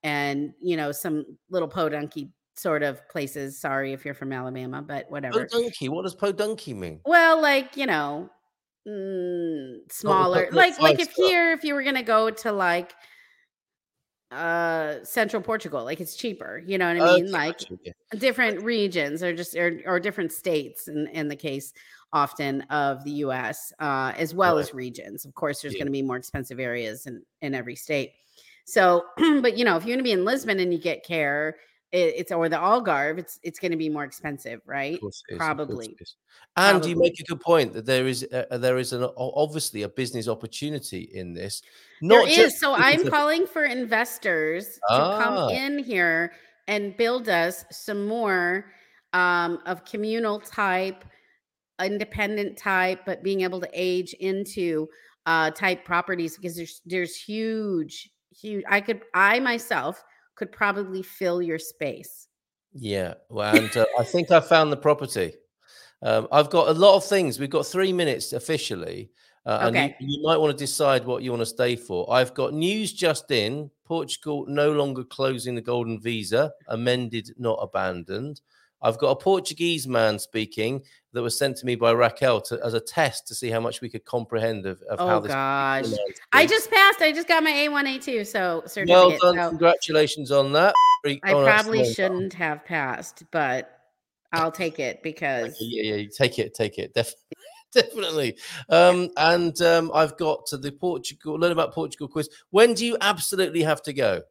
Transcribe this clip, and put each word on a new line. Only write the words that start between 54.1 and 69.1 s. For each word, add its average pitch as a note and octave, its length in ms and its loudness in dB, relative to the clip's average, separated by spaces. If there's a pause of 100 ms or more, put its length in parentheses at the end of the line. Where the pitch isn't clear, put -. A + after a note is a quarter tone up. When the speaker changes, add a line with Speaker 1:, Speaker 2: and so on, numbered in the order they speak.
Speaker 1:
into, F#3+ 720 -4 (380)
uh, D#3+ 260 2
type F#3 320 -2
properties F3 520 -4
because F3 200 -10
there's, E3+ 280 -14
there's F3 320 -4
huge, G#3 920 -6 (260)
huge, G#3 320 -8
I G3+ 120 2
could, G#3 200 -4 (140)
I G3+ 260 4
myself A#3 640 -2 (300)
could G3+ 180 -10
probably G3 500 -2
fill F3+ 380 -2
your E3 180 -2
space. - 680 -10 (440)
Speaker 2:
Yeah, G2+ 420 -4 (140)
well, G#2+ 280 0
and, A2 200 2
uh, A2 100 4 (120)
I A#2+ 60 2
think F3 260 -2
I E3+ 100 10
found D#3 300 4
the C#3+ 60 0
property. C#3+ 580 0 (680)
Um, A2 280 0
I've D3 200 4
got D#3+ 180 4
a D#3+ 40 4
lot F#3+ 240 8
of G3 80 0
things. D3+ 360 0
We've C#3 100 -4
got C#3+ 160 -2
three F#3+ 260 0
minutes D#3 400 -2
officially, G2+ 800 -6 (360)